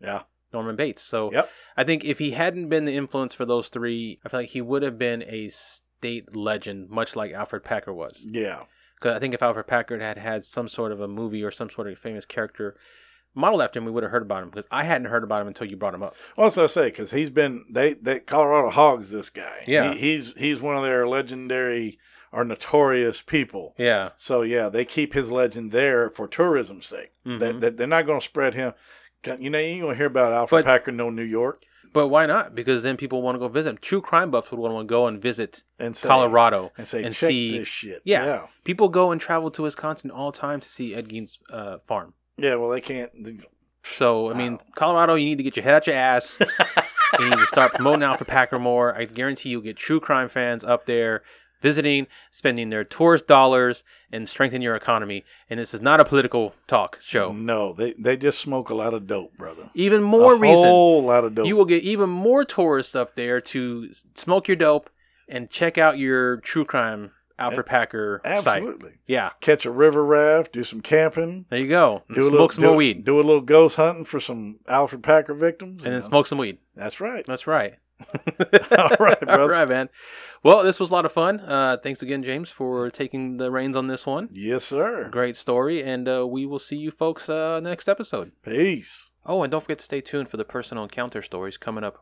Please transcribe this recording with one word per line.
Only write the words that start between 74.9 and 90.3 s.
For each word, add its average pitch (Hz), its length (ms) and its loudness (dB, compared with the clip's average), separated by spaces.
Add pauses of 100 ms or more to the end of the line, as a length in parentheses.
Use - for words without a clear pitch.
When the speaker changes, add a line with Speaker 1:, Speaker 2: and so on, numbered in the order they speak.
Speaker 1:
Packer 156 320 4
victims, 170 500 -4
Speaker 2:
And 123 80 -4
then - 20 -
Speaker 1:
you 127 60 -2
know. 104 80 -12
Speaker 2:
smoke 143 180 4
some 143 120 -6
weed. 101 200 -6 (180)
Speaker 1:
That's 104 240 -12
right. 226 260 -8
Speaker 2:
That's 127 200 -10
right. 135 280 0 (260)
<laughs> - 140 -18
Speaker 1:
<laughs> - 640 4
All 185 220 4
right, 208 200 6
brother. 143 220 4
Speaker 2:
All 147 60 4
right, 165 200 2
man. 131 200 -2 (540)
Well, 190 200 10
this 185 180 2
was 175 100 -4
a - 40 -2
lot 175 120 2
of 156 60 -4
fun. 190 280 0
Uh, 135 420 0
thanks 139 200 -8
again, 139 200 -6
James, 135 280 -8
for 123 400 -6
taking 131 480 -8
the 127 120 -4
reins 131 260 -4
on 131 100 -4
this 131 200 -8
one. 151 260 -6
Speaker 1:
Yes, 107 320 -4
sir. 151 460 -4
Speaker 2:
Great 120 260 -4
story, 135 460 -2
and, 127 260 -6
uh, 127 180 -2
we 131 180 -6
will 139 140 -8
see - 180 -12
you 151 140 -8
folks, 160 380 -6
uh, 160 320 -4
next 170 280 -10
episode. 196 440 -4 (100)
Speaker 1:
Peace. 143 680 -4 (140)
Speaker 2:
Oh, 180 180 -2
and 135 80 -2
don't 156 120 -4
forget 151 160 -6
to - 60 -20
stay 143 180 -8
tuned 139 260 -8
for - 80 -14